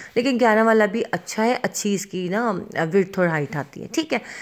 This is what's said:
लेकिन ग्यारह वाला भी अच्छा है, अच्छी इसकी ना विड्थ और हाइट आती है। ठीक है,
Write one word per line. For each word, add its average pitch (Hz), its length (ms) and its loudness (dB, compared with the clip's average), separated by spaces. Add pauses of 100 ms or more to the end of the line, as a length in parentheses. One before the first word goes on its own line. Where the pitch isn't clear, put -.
(180)
लेकिन 254 200 2
ग्यारह 220 260 6
वाला 220 220 6
भी 208 160 -2
अच्छा - 420 -4
है, 240 120 2
अच्छी 202 380 -4
इसकी 185 360 -4
ना 202 360 -2 (180)
विड्थ 185 360 2
और 180 80 4
हाइट 156 280 -2
आती 139 260 -8
है। - 120 -12
ठीक 320 200 -2
है, 233 80 -2 (200)